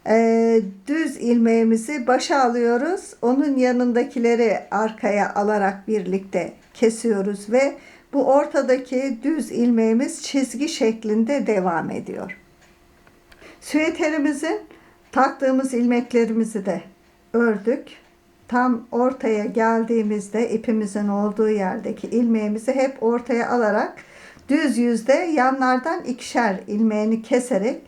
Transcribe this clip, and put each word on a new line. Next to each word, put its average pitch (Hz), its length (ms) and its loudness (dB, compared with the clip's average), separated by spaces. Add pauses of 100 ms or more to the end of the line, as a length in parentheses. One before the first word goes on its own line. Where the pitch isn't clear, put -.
e, 226 520 4 (280)
düz 311 300 -2
ilmeğimizi 226 880 2
başa 269 360 2
alıyoruz. 240 800 0
Onun 269 360 2
yanındakileri 240 1000 2 (120)
arkaya 208 640 -2
alarak 202 520 0
birlikte 190 680 -4 (200)
kesiyoruz 208 800 0
ve 269 260 2 (360)
bu 277 120 2
ortadaki 262 960 2
düz 285 280 -2
ilmeğimiz 233 720 2
çizgi 269 460 -2
şeklinde 226 800 0
devam 185 440 -2
ediyor. - 460 -10 (1200)
Süeterimizin 311 960 0 (520)
taktığımız 269 600 0
ilmeklerimizi 233 920 0
de 180 160 -4 (520)
ördük. 226 540 0 (600)
Tam 247 440 0
ortaya 233 540 0
geldiğimizde 226 1040 0
ipimizin 208 580 -2
olduğu 208 420 0
yerdeki 208 580 -2
ilmeğimizi 220 640 0
hep 269 320 0
ortaya 233 460 0
alarak 233 460 0 (540)
düz 277 280 2
yüzde 240 360 2
yanlardan 269 880 0
ikişer 233 640 -2
ilmeğini 214 540 0
keserek 254 680 0